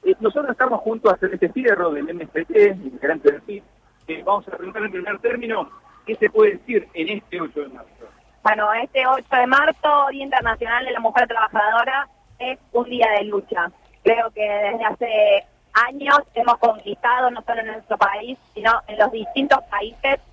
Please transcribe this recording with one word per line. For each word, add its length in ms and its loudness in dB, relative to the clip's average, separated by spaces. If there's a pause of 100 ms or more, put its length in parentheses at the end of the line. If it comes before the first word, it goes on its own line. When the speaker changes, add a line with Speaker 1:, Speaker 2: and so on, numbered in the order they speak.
Speaker 1:
Eh, 160 4
nosotros 300 -2
estamos 320 0
junto 260 0
a 80 4
Celeste 320 -2
Fierro, 440 0
del 180 -6
M 140 -10
S 200 -8
T, 240 6
integrante 640 0
del 80 -8
pit. 240 -14 (420)
Eh, 160 -10
vamos 260 0
a 20 -14
preguntar 320 -10
en 80 -6
primer 300 -8
término 500 -4 (340)
qué 120 -6
se 120 2
puede 300 4
decir 340 -4
en 160 -6
este 320 -8
ocho 200 -8
de 80 -10
marzo. 200 -20 (540)
Speaker 2:
Bueno, 320 0
este 320 -2
ocho 280 0
de 120 4
marzo, 640 2
Día 140 -8
Internacional 600 -2
de 60 -6
la 100 -6
Mujer 260 2
Trabajadora, 800 0 (320)
es 200 -8 (140)
un 180 0
día 220 2
de 120 0
lucha. 460 -4 (320)
Creo 300 2
que 100 -6
desde 420 -2
hace 600 2 (420)
años 320 2 (140)
hemos 240 2
conquistado, 720 0
no 160 -10
solo 160 -4
en 60 -8
nuestro 280 -6
país, 400 0 (160)
sino 360 0
en 100 -10
los 120 4
distintos 500 0 (100)
países 500 -4 (120)